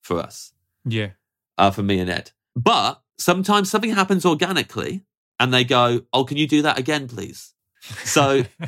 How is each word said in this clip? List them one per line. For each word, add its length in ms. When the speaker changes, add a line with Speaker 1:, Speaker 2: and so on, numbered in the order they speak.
Speaker 1:
for 180
us. 340
Speaker 2:
Yeah. 260
Speaker 1:
Uh, 140
for 120
me 160
and 100
Ed. 220
But 460
sometimes 520
something 220
happens 340
organically 800
and 140
they 100
go, 380
"Oh, 140
can 120
you 100
do 160
that 160
again, 280
please?" 460
So, 400